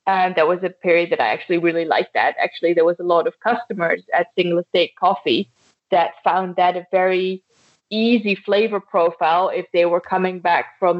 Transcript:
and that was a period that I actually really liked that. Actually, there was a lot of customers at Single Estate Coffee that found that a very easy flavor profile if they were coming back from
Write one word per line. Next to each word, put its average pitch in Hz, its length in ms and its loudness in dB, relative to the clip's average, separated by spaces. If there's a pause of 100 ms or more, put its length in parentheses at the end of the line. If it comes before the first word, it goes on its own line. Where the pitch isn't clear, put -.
and 185 300 0
that 160 180 4
was 180 100 -4
a 180 60 -4 (180)
period 170 240 2
that 156 140 0
I 107 100 0
actually 170 320 -4
really 165 180 0 (100)
liked - 240 -2
that. 123 160 0 (100)
Actually, - 280 -2
there 165 180 4
was 170 80 -6
a 175 160 -6
lot 160 120 2
of - 120 -6
customers 180 640 -4 (120)
at 170 240 -2
Single 175 220 0
Estate 175 340 -2 (120)
Coffee 180 440 0 (420)
that 170 180 2 (140)
found 185 340 0
that 180 240 2
a 175 100 -20
very 185 500 0 (480)
easy 214 460 0
flavor 202 460 -2
profile 170 640 0 (140)
if 175 100 -14
they 175 140 2
were 175 160 0 (120)
coming 185 260 -2
back 170 260 0 (140)
from 175 200 0